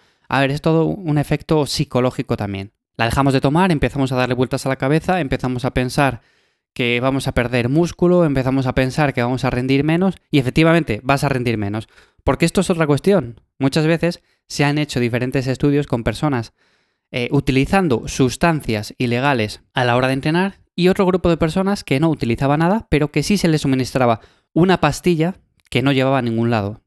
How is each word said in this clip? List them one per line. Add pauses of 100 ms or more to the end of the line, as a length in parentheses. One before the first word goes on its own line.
(280)
A
ver,
es
todo
un
efecto
psicológico
también. (240)
La
dejamos
de
tomar,
empezamos
a
darle
vueltas
a
la
cabeza,
empezamos
a
pensar (520)
que
vamos
a
perder
músculo,
empezamos
a
pensar
que
vamos
a
rendir
menos (140)
y
efectivamente
vas
a
rendir
menos. (360)
Porque
esto
es
otra
cuestión. (180)
Muchas
veces (280)
se
han
hecho
diferentes
estudios
con
personas, (580)
eh,
utilizando
sustancias
ilegales (120)
a
la
hora
de
entrenar (140)
y
otro
grupo
de
personas
que
no
utilizaba
nada,
pero
que
sí
se
les
suministraba (320)
una
pastilla (340)
que
no
llevaba
a
ningún
lado.